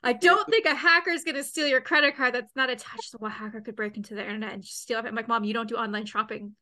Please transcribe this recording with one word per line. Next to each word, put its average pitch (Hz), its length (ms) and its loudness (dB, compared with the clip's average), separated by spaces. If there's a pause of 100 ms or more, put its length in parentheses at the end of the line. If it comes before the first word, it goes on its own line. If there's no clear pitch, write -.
I 247 80 4
don't 349 360 6
think 440 180 4
a 302 80 4
hacker 339 360 4
is 339 140 -2
gonna 277 180 -4
steal 311 240 -2
your 262 140 4
credit 294 360 4
card 247 180 2
that's 240 200 -6
not 262 160 0
attached." - 400 -10
So 233 80 -18
what 214 140 -6
hacker 214 280 -10
could 214 140 -12
break 214 220 -4
into 208 180 -10
the 202 80 -6
internet 208 300 -6
and 196 120 -12
steal - 360 -6
it? 226 60 -8
I'm 220 100 -6
like, 220 100 -4
"Mom, 226 160 2
you 208 100 -2
don't 226 160 -2
do 233 60 -4
online 214 320 -4
shopping. 214 560 -4